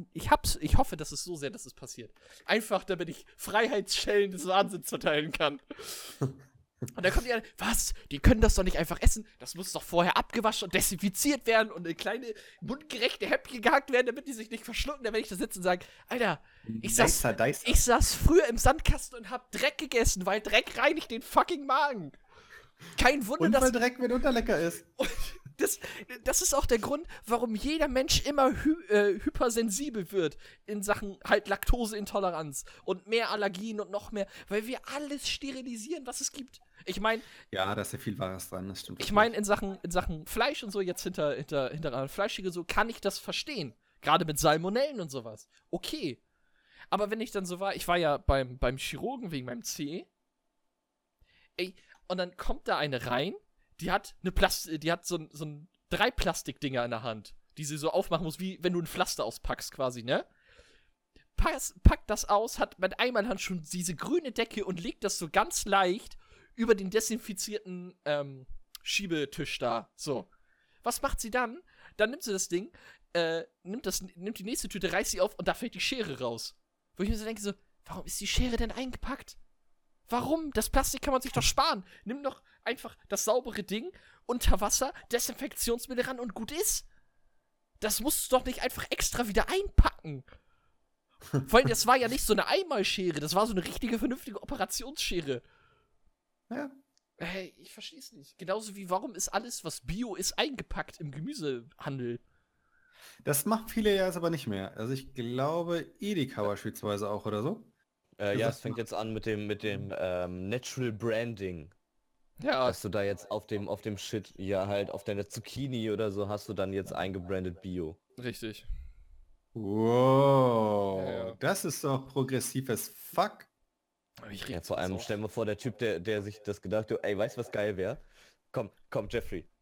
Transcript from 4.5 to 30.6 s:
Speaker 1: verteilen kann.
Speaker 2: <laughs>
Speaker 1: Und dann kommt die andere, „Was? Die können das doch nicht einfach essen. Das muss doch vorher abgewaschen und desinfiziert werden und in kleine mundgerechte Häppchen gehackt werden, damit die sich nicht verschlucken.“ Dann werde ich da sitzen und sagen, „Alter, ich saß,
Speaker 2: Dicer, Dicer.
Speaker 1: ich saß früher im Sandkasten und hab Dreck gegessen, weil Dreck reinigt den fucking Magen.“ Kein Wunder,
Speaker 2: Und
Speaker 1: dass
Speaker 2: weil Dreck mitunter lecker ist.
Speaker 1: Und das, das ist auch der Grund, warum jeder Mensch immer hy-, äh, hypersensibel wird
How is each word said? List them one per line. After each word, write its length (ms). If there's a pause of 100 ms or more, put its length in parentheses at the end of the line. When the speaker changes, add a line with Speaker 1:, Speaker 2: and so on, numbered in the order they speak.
Speaker 1:
verteilen 420
kann. 340
Speaker 2:
<laughs> 60 (1200)
Speaker 1:
Und 80
dann 100
kommt 120
die 80
andere, 240
„Was? 360 (180)
Die 80
können 220
das 140
doch 80
nicht 140
einfach 240
essen. 260 (120)
Das 160
muss 160
doch 120
vorher 320
abgewaschen 520
und 80
desinfiziert 720
werden 240
und 160
in 100
kleine 360 (280)
mundgerechte 680
Häppchen 340
gehackt 300
werden, 160
damit 200
die 60
sich 180
nicht 120
verschlucken.“ 400
Dann 100
werde 100
ich 60
da 60
sitzen 240
und 40
sagen, 200 (240)
„Alter, 340 (400)
ich 140
saß, 180
Speaker 2:
Dicer, 200
Dicer. 340
Speaker 1:
ich 160
saß 320
früher 320
im 100
Sandkasten 600
und 120
hab 220
Dreck 260
gegessen, 480
weil 160
Dreck 360
reinigt 340
den 120
fucking 420
Magen.“ 460 (880)
Kein 280
Wunder, 180
Speaker 2:
Und 80
Speaker 1:
dass 100
Speaker 2:
weil 80
Dreck 280
mitunter 320
lecker 280
ist. 260 (120)
Speaker 1:
Und 120 (480)
das, 220 (440)
das 200
ist 100
auch 140
der 100
Grund, 300 (180)
warum 300
jeder 320
Mensch 400
immer 240 (120)
hy-, 260
äh, 340
hypersensibel 880
wird 260 (300)